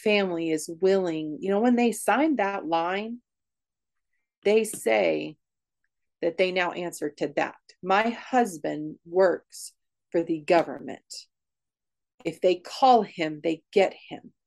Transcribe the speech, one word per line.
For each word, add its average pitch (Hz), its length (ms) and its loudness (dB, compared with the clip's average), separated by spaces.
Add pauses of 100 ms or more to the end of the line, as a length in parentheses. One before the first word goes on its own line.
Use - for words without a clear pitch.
family 185 480 2
is 156 180 -2 (120)
willing. 170 600 0
You 190 100 -4
know, 202 100 2
when 247 160 4
they 240 160 4
signed 254 460 2
that 196 280 -4
line, 185 520 -2 (1200)
they 214 220 4
say 165 720 -2 (840)
that 170 160 -2
they 185 120 2
now 180 220 -2
answer 160 460 -8
to 151 180 -4
that. 139 200 -2 (260)
My 202 280 0
husband 160 840 -4 (100)
works 175 640 0 (400)
for 170 100 0
the 165 180 -4
government. - 760 -2 (1120)
If 160 160 -8
they 180 160 2
call 240 460 4
him, 156 400 -6
they 160 200 -4 (100)
get 190 220 2 (140)
him. - 240 -16 (140)